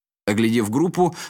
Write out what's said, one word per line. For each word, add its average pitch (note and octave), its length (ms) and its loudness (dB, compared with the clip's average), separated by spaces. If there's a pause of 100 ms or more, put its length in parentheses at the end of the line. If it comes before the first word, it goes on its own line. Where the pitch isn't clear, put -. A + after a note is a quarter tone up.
(280)
Оглядев A2+ 440 0
группу, E3+ 440 0 (140)